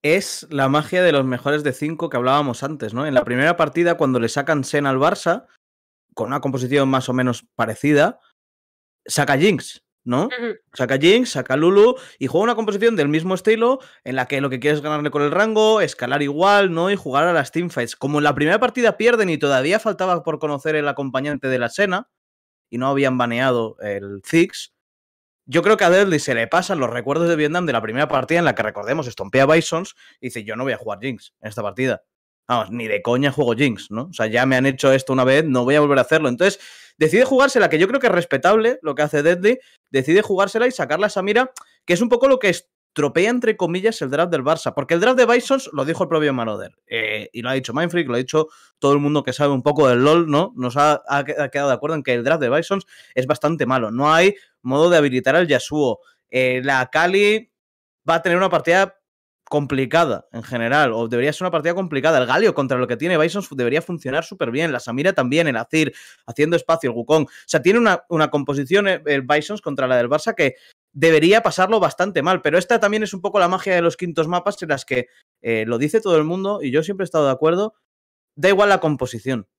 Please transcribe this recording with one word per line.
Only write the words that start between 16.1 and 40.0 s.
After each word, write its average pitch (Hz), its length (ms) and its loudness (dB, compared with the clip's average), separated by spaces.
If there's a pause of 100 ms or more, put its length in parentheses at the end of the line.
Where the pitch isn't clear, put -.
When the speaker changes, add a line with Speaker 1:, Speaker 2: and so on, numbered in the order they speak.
Speaker 1:
igual, 185 500 2
¿no? 170 180 -2
Y 202 60 0
jugar 147 300 -2
a 175 80 2
las 147 180 -2
teamfights. 160 460 -6
Como 147 220 -2
en 147 40 0
la 147 100 2
primera 156 240 0
partida 240 380 0
pierden 220 340 2
y 156 80 -2
todavía 143 420 0
faltaba 185 440 -2
por 151 160 -4
conocer 151 380 -4
el 147 100 -2
acompañante 135 600 -4
de 127 100 0
la 120 80 -2
Senna 196 400 -2 (640)
y 117 80 -10
no 127 100 -2
habían 139 300 0
baneado 120 640 -2
el 101 440 -8
Ziggs, - 480 0 (760)
yo 160 120 0
creo 208 140 4
que 202 60 0
a 170 60 6
Deadly 185 300 4
se 127 160 -4
le 117 100 0
pasan 175 340 -2
los 120 120 -2
recuerdos 135 360 -2
de 170 80 2
Vietnam 156 300 -2
de 143 80 -2
la 113 80 0
primera 117 260 -2
partida 139 300 0
en 170 80 2
la 131 80 2
que, - 80 -4
recordemos, 110 460 -4
estompea 127 400 0
Bisons 165 480 0 (260)
y 131 60 -10
dice, 117 160 -10
"Yo 107 120 -8
no 123 80 -6
voy 135 100 -2
a 107 40 -6
jugar 107 240 -10
Jinx 123 400 -10
en 107 80 -10
esta 107 140 -10
partida. 104 400 -4 (440)
Vamos, 113 220 -2
ni 117 180 -8
de 104 140 -2
coña 131 300 0
juego 123 240 0
Jinx, 120 340 -2
¿no? 110 140 -8
O 175 100 -14
sea, 110 140 -4
ya 117 180 2
me 131 120 2
han 135 100 2
hecho 135 240 2
esto 135 200 2
una 131 120 2
vez, 135 220 4
no 127 180 0
voy 127 100 0
a 151 60 4
volver 143 180 4
a 127 40 4
hacerlo". 156 280 2
Entonces, 175 300 0 (400)
decide 160 260 4
jugársela, 254 420 2
que 156 120 0
yo 185 80 4
creo 254 120 0
que - 60 -2
es 214 80 4
respetable 202 680 2
lo 151 100 -2
que 131 80 -2
hace 147 220 0
Deadly, 180 340 2 (320)
decide 147 320 2